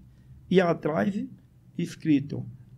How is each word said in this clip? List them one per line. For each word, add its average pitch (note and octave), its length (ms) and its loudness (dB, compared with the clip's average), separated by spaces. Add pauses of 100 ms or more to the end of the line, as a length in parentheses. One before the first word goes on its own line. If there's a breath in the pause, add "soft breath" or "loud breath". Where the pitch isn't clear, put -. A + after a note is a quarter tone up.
(500)
e F#3 120 6
atrás E3+ 540 0 (600)
escrito, C#3+ 680 0 (320)